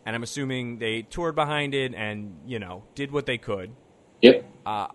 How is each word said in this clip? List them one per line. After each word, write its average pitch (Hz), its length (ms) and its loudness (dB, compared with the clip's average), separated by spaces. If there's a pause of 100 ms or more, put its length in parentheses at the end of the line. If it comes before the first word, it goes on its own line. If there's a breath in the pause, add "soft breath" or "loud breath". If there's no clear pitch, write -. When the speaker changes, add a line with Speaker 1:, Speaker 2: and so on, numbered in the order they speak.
Speaker 1:
and 113 100 -4
I'm 117 60 -4
assuming 127 560 -6
they 113 240 -2
toured 165 320 -4
behind 147 400 0
it 131 200 -2
and, 104 420 -8 (100)
you 123 120 -8
know, 92 240 -10 (120)
did 139 180 -6
what 143 140 -2
they 123 120 -2
could. 101 320 -6 (500)
Speaker 2:
Yep. 127 240 10 (220)
Speaker 1:
Uh, 104 280 -2